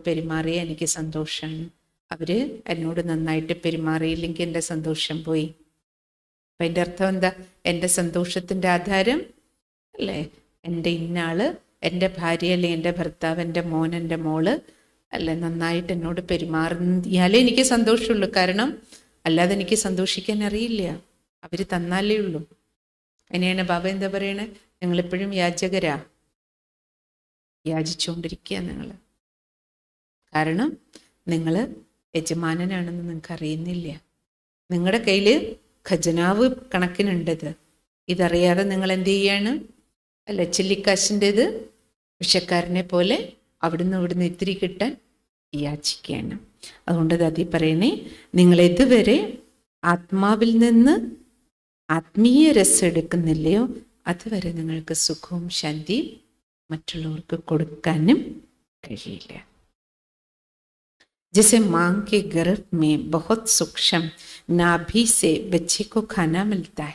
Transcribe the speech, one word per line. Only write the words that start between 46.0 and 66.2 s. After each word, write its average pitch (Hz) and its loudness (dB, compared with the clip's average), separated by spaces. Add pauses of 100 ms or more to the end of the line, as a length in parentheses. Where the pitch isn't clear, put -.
അതുകൊണ്ട് 165 2
ദാദി 160 0 (100)
പറയണേ, 160 2 (460)
നിങ്ങൾ 175 10 (120)
ഇതുവരെ 233 6 (640)
ആത്മാവിൽ 196 2 (140)
നിന്ന് 240 8 (920)
ആത്മീയ 233 6 (120)
രസം 190 6
എടുക്കുന്നില്ലയോ, 165 2 (480)
അതുവരെ 180 -6
നിങ്ങൾക്ക് 160 -6 (100)
സുഖവും 170 -6 (140)
ശാന്തിയും 160 -4 (640)
മറ്റുള്ളവർക്ക് 160 -8 (120)
കൊടുക്കാനും 160 2 (640)
കഴിയില്ല. - -14 (2000)
जैसे 214 6 (160)
मां 175 2 (160)
के 208 2 (140)
गर्भ 170 2 (200)
में 151 4 (200)
बहुत 220 0
सूक्ष्म - 0 (560)
नाभि 170 2 (160)
से 165 2 (220)
बच्चे 170 0
को 226 0 (140)
खाना 170 0 (100)